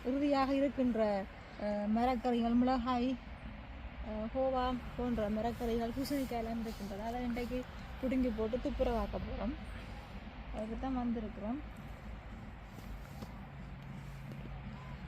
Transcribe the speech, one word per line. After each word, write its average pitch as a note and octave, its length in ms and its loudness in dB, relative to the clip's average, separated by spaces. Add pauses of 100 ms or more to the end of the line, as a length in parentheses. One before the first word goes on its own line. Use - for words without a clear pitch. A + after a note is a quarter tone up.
இறுதியாக C4+ 500 4
இருக்கின்ற, A#3 720 4 (380)
அஹ், G#3 240 0
மரக்கறிகள், A#3 680 4
மிளகாய், B3 640 6 (880)
அஹ், G#3+ 280 -2
கோவா C4 400 4 (220)
போன்ற A#3 320 2
மரக்கறிகள், A#3 680 2
பூசணிக்காய் C4+ 420 0
எல்லாம் A3+ 220 0
இருக்கின்றது. G#3 420 -4
அதை A#3 200 -2
இன்றைக்கு B3 420 0 (360)
பிடுங்கி C4 280 4
போட்டு A3 280 2
துப்புரவாக்க A#3+ 600 2
போறோம். A3 380 -2 (1000)
அதுக்கு A3 260 -2
தான் C4 160 0
வந்திருக்கிறோம். A#3 640 0 (3500)